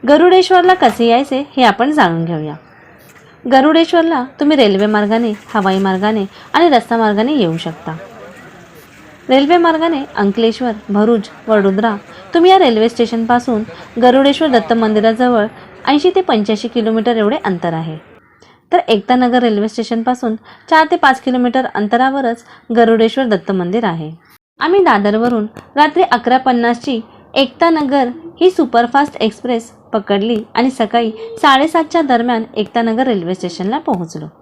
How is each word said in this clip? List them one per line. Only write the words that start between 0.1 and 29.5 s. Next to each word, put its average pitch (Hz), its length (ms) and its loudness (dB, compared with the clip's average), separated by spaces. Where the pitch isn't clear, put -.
कसे 233 320 0
यायचे 262 500 0
हे 262 60 2
आपण 240 280 2
जाणून 175 340 0
घेऊया. 151 300 -6
गरुडेश्वरला 320 720 2
तुम्ही 302 160 2
रेल्वे 208 300 2
मार्गाने, 214 460 0
हवाई 190 240 0
मार्गाने 196 460 -2
आणि 339 140 4
रस्ता 233 280 0
मार्गाने 220 360 0
येऊ 180 240 0
शकता. 165 400 -10
रेल्वे 277 280 2
मार्गाने 330 460 0
अंकलेश्वर, 226 540 -2
भरुच, 214 420 0
वडोदरा. 214 480 0
तुम्ही 339 160 4
या 381 80 6
रेल्वे 233 300 2
स्टेशनपासून 226 760 -2
गरुडेश्वर 277 460 4
दत्त 233 240 0
मंदिराजवळ 226 760 0
ऐंशी 294 300 2
ते 381 40 2
पंच्याऐंशी 226 480 -2
किलोमीटर 220 480 -2
एवढे 220 280 0
अंतर 175 280 -4
आहे. 160 260 -8
तर - 60 4
एकतानगर 247 540 0
रेल्वे 214 260 0
स्टेशनपासून 226 680 -4
चार 320 200 4
ते 359 60 0
पाच 262 240 2
किलोमीटर 254 440 -2
अंतरावरच 240 800 -2
गरुडेश्वर 226 480 2
दत्त 202 280 -2
मंदिर 190 320 -2
आहे. 165 280 -6
आम्ही 349 200 2
दादरवरून 220 680 0
रात्री 302 260 2
अकरा 247 360 0
पन्नासची 240 600 -2
एकतानगर 277 760 0
ही 359 100 4
सुपरफास्ट 269 680 0
एक्सप्रेस 233 540 -4